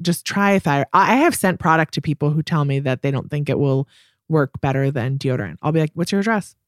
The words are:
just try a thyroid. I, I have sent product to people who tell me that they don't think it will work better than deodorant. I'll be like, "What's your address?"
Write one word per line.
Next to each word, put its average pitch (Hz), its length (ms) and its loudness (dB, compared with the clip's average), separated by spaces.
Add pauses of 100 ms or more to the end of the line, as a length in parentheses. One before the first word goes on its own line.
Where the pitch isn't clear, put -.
just 175 240 -2
try 202 260 0
a 196 80 4
thyroid. 143 340 0
I, 190 200 4
I - 40 6
have 302 180 2
sent 185 240 0
product 160 360 2
to 151 60 -4
people 147 300 -2
who 156 100 0
tell 151 220 -2
me 139 160 0
that 131 220 -2
they 139 100 -2
don't - 180 -4
think 147 200 -4
it - 100 0
will 135 300 0 (400)
work 151 320 0
better 139 280 0
than 135 300 -2
deodorant. 113 420 -4
I'll 151 120 -2
be 160 80 2
like, 151 140 -2
"What's 170 180 -4
your 196 80 0
address?" 214 340 -2 (120)